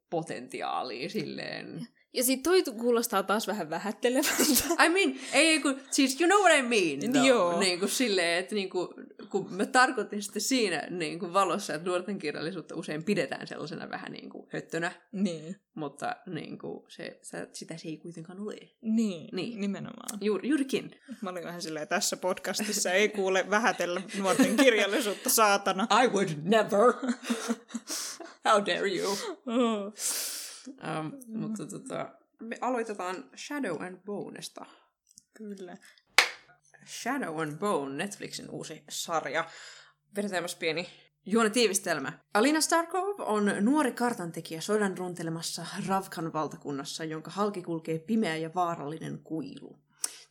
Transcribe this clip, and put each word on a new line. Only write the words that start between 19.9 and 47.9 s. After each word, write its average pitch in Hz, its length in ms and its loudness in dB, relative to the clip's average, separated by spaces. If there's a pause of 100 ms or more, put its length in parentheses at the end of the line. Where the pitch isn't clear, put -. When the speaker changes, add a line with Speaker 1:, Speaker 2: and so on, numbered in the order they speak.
Speaker 1:
Juur-, 202 240 0
juurikin. 269 460 0 (300)
Speaker 2:
Mä 185 80 -6
olin 180 140 -8
vähän 175 180 -10
silleen, 156 260 -6
tässä 190 300 0
podcastissa 190 720 -2
ei 208 180 4
kuule 190 400 2
vähätellä 196 520 2 (180)
nuorten 196 360 6
kirjallisuutta, 214 760 4
saatana. 202 580 4 (160)
Speaker 1:
I 247 40 6
would 196 220 2 (140)
never. 226 500 6
<laughs> - 1500 -6
How 214 200 6
dare 175 320 0
you? 180 140 0 (340)
Speaker 2:
Oh. 226 480 0 (1080)
Speaker 1:
Um, 160 120 -6 (160)
mutta 220 400 -6
tota... - 440 -8 (280)
Me 226 220 -10
aloitetaan 208 760 -4
Shadow 254 460 -6
and 185 220 -12
Bonesta. - 600 -10 (680)
Speaker 2:
Kyllä. 196 440 -14 (1120)
Speaker 1:
Shadow 190 540 -4
and 151 160 -4
Bone, 156 460 -2
Netflixin - 460 -10
uusi 156 400 -12
sarja. 156 560 -2 (720)
Vedetään 202 280 -2 (160)
pieni 165 280 -2 (380)
juonitiivistelmä. 202 920 2 (140)
Alina 285 280 4
Starkov 359 580 0
on 208 320 2 (100)
nuori 262 300 4
kartantekijä 165 720 -4
sodan 208 360 0
runtelemassa 170 680 -6 (220)
Ravkan 185 460 -2
valtakunnassa, 143 720 -6
jonka 156 280 -8
halki 202 300 -2
kulkee 165 380 -4